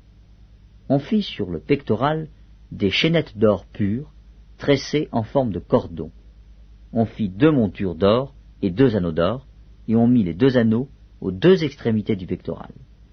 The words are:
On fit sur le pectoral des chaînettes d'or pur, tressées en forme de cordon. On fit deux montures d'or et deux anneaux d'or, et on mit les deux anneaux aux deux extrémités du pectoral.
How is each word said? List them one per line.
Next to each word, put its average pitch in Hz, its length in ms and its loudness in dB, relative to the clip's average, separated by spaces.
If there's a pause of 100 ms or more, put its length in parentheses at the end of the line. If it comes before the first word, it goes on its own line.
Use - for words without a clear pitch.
(880)
On 139 100 2
fit 208 220 -2
sur - 280 -8
le 80 100 -6
pectoral 143 680 -2 (420)
des 95 180 -2
chaînettes 160 480 0
d'or 104 280 2
pur, 110 460 -6 (460)
tressées 143 540 -2
en 117 120 -2
forme 123 280 -2
de 87 80 -6
cordon. 85 520 -2 (800)
On 113 120 0
fit 107 220 -4
deux 110 240 2
montures 98 440 -2
d'or 107 380 0 (280)
et 98 100 0
deux 113 240 4
anneaux 90 160 -2
d'or, 90 340 -2 (440)
et 110 80 2
on 117 100 4
mit 123 160 4
les 85 100 -2
deux 123 240 2
anneaux 113 300 2 (320)
aux 92 120 -6
deux 160 340 4
extrémités 110 500 -2
du 92 100 -8
pectoral. - 460 -10 (420)